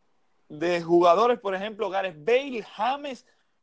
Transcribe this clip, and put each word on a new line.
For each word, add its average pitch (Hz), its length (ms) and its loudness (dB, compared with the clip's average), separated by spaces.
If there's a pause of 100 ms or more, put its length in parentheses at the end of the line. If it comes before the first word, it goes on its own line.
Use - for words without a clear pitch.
(480)
de 170 320 -4
jugadores, 175 580 4
por 196 160 -6
ejemplo, 202 360 -8
Gareth 185 340 -6
Bale, 247 380 0
James, 262 640 -8 (360)